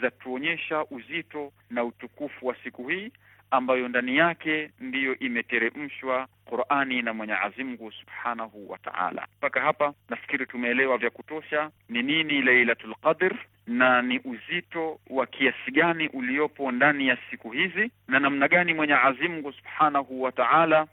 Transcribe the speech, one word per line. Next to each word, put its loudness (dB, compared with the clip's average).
zatuonyesha -4
uzito -10
na -2
utukufu -10
wa -2
siku -12
hii -6
ambayo 2
ndani 0
yake 2
ndiyo -4
imeteremshwa -2
Qur'ani 0
na -2
Mwenyezi -4
Mungu -10
Subhanahu -10
wa -12
Ta'ala. -4
Mpaka -2
hapa 0
nafikiri -6
tumeelewa 0
vya -2
kutosha -6
ni -2
nini 0
Lailatul 4
Qadr 2
na 4
ni -2
uzito -8
wa 0
kiasi -2
gani 2
uliopo -2
ndani 4
ya 2
siku -12
hizi -2
na 4
namna 2
gani 4
Mwenyezi 4
Mungu -8
Subhanahu 0
wa 0
Ta'ala 4